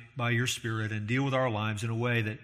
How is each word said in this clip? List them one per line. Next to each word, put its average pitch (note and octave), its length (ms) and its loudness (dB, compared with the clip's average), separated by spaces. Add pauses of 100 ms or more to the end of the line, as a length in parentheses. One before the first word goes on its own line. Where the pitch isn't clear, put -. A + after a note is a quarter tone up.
(180)
by A#2+ 140 0
your A#2+ 160 4
Spirit A2 440 -2
and G#2+ 140 -4
deal B2+ 180 2
with C3+ 120 0
our C3 120 2
lives G#2+ 360 -2
in A#2 80 -2
a A2+ 40 -2
way A#2 280 2
that G#2+ 200 -4